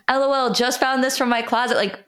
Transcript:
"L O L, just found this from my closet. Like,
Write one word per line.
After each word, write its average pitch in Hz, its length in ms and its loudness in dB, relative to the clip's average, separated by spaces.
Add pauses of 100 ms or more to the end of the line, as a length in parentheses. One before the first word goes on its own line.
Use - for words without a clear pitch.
"L 269 160 2
O 277 80 2
L, 262 200 0
just 247 280 0
found 262 240 2
this 262 120 -2
from 254 120 0
my 233 120 2
closet. 233 360 0
Like, - 320 -4